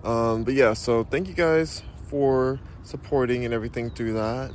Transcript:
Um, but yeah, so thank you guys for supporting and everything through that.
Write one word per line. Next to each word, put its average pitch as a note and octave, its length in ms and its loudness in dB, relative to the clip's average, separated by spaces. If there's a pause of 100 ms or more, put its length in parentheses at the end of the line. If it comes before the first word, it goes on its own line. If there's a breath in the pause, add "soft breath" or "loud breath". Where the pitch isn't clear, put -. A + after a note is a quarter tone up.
Um, A2+ 400 0
but B2 100 0
yeah, B2+ 200 6
so A#2 300 2
thank E3+ 240 -2
you F3+ 60 -12
guys D#3+ 500 2 (240)
for C3+ 520 2 (240 loud breath)
supporting B2+ 640 0
and A#2 80 -2
everything A#2 360 -4
through A2+ 240 -4
that. A2+ 420 -2